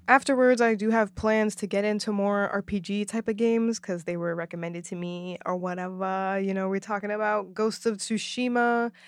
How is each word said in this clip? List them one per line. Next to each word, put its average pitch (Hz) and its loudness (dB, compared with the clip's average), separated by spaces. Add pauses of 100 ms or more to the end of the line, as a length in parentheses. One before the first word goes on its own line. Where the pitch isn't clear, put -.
Afterwards, 254 6
I 226 4
do 214 0
have 214 2
plans 214 2
to - -6
get 196 0
into 214 0
more 202 0
R 202 -2
P 202 -4
G 202 -2
type 220 -4
of 226 0
games, 226 2
'cause 175 -6
they 175 -4
were 170 -2
recommended 170 -6
to 185 -10
me 175 -6
or 180 -2
whatever. 185 -2
You 196 0
know, 190 0
we're 196 0
talking 202 -4
about 208 -2
Ghost 220 -2
of 220 2
Tsushima. 240 0 (160)